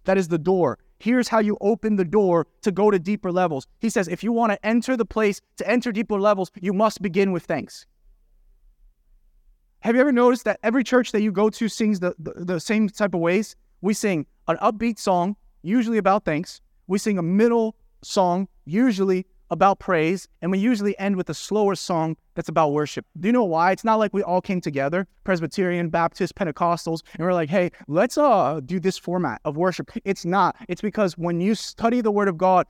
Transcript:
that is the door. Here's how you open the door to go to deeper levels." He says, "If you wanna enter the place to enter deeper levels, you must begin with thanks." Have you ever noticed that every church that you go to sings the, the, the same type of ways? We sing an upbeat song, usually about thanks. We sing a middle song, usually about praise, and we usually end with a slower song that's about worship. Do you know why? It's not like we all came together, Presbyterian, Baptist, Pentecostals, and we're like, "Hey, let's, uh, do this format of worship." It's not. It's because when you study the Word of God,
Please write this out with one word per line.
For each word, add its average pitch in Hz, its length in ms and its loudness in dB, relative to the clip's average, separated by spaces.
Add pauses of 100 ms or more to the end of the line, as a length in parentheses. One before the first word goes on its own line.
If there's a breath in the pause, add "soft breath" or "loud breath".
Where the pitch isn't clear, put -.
that 190 140 2
is 185 100 0
the 170 100 0
door. 165 400 0 (220)
Here's 247 280 0
how 233 120 2
you 208 200 0
open 214 360 0
the 190 100 2
door 175 400 4 (160)
to 208 100 0
go 202 200 4
to 196 80 2
deeper 190 320 -4
levels." 175 340 0 (140)
He 226 100 -2
says, 190 180 0
"If 170 160 -6
you 220 80 -2
wanna 226 320 0
enter 233 320 0
the 226 100 0
place 208 360 -2 (160)
to - 100 -6
enter 240 240 0
deeper 208 280 -2
levels, 196 320 0 (100)
you 185 100 -2
must 202 300 0
begin 196 300 0
with 175 140 -4
thanks." - 420 -8 (1900)
Have 233 160 0
you 254 60 4
ever 294 100 4
noticed 247 340 4
that 214 160 -2
every 233 220 0
church 247 300 2
that 208 80 2
you 214 100 0
go 202 180 2
to 220 180 -4
sings 214 320 -2
the, 180 200 -2
the, 165 260 -12
the 165 140 -2
same 214 300 0
type 196 260 -2
of 170 60 0
ways? 180 340 0 (260)
We 208 140 0
sing 185 320 -2 (200)
an 165 100 0
upbeat 220 420 -2
song, 185 360 0 (280)
usually 220 340 0
about 196 280 2
thanks. - 360 -4 (240)
We 190 140 -2
sing 208 180 0
a 175 60 -2
middle 220 540 2 (240)
song, 185 480 0 (160)
usually 190 600 0 (260)
about 185 280 2
praise, 175 480 0 (140)
and 175 100 -2
we 190 80 0
usually 202 400 0
end 196 160 0
with 180 140 -4
a 160 40 -4
slower 202 420 0
song 160 400 -2 (200)
that's 170 140 -6
about 156 220 2
worship. 147 340 -2 (140)
Do 180 80 -2
you 226 40 4
know 247 140 4
why? 170 260 2
It's 185 120 -2
not 220 120 2
like 214 180 0
we 196 80 0
all 180 200 0
came 180 200 -4
together, 147 460 -2 (160)
Presbyterian, 175 640 -2
Baptist, 165 460 -2
Pentecostals, 170 680 -4 (120 loud breath)
and 160 120 -8
we're 185 80 2
like, 160 160 0
"Hey, 180 220 0 (160 loud breath)
let's, 185 300 0
uh, 185 460 2
do 175 160 -4
this 180 180 -2
format 170 480 -4
of 147 120 -4
worship." 170 340 -2 (140)
It's 196 180 -4
not. 175 320 2 (120 loud breath)
It's 175 140 -8
because 202 360 -2
when 170 240 -2
you 208 140 2
study 233 440 -2
the 214 120 0
Word 202 160 2
of 175 100 -2
God, 185 320 4